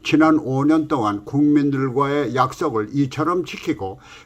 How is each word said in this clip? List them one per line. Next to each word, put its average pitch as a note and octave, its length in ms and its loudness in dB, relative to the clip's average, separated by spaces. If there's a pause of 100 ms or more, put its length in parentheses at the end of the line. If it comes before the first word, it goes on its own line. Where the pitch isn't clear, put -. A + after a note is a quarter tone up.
지난 D#3 360 4
오 C3 240 -2
년 D#3 240 2
동안 G#2 380 -2
국민들과의 C#3 1080 0
약속을 B2+ 580 -2
이처럼 D3+ 520 0
지키고 G2 540 -8 (260)